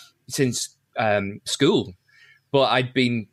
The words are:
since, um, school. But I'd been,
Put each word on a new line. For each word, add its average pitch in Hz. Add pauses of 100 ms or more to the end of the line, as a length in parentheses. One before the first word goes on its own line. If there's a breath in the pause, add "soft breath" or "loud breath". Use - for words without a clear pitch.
(280 loud breath)
since, - (200)
um, 104
school. 139 (580 soft breath)
But 135
I'd 127
been, 120